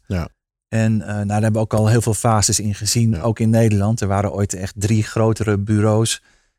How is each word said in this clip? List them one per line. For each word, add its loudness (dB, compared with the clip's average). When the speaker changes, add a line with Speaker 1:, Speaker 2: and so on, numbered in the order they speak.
Speaker 1:
Ja. -4
Speaker 2:
En, 0
eh, -10
nou, -4
daar 0
hebben 2
we 0
ook -4
al 2
heel 2
veel 0
fases 0
in -4
gezien, 0
Speaker 1:
Ja. -2
Speaker 2:
ook -2
in 2
Nederland. 2
Er -2
waren 0
ooit -2
echt -8
drie 0
grotere 0
bureaus. 0